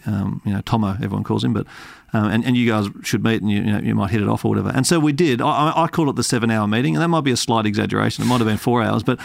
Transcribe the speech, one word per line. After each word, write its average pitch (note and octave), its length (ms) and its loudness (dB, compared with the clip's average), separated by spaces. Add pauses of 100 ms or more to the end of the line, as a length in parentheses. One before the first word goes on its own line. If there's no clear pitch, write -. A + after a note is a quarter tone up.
um, G2 400 -2
you G#2 80 -2
know, G2 80 -2
Tomo, G#2+ 300 0
everyone G2+ 320 -4
calls A2 200 -2
him, B2 100 0
but, G2+ 120 -2 (480)
um, G#2+ 160 2
and, A2 160 0
and B2+ 120 2
you A#2+ 120 2
guys G#2+ 160 2 (180)
should G#2 200 -2
meet, A2+ 180 2
and G#2 80 -2
you, G#2 120 0
you G#2 100 0
know, G#2 80 0
you A2+ 160 -2
might G2+ 160 0
hit A2 100 2
it G2+ 60 0
off A2 180 0
or A2+ 40 2
whatever." G2+ 200 0
And B2+ 160 0
so E3+ 140 2
we D3+ 140 2
did. C#3 280 2
I, B2 60 0 (240)
I, E3 140 2
I - 20 -2
call D#3+ 220 0
it - 80 -4
the A#2+ 60 0
seven-hour A2+ 440 0
meeting, B2+ 280 0
and D3+ 60 0
that E3+ 60 0
might E3 160 2
be C3+ 80 2
a A#2 60 0
slight A2+ 280 0
exaggeration. G#2 580 0
It A2+ 40 0
might B2 120 2
have A2+ 80 2
been G#2+ 100 0
four A#2+ 260 0
hours, G#2+ 180 0
but, B2 240 -2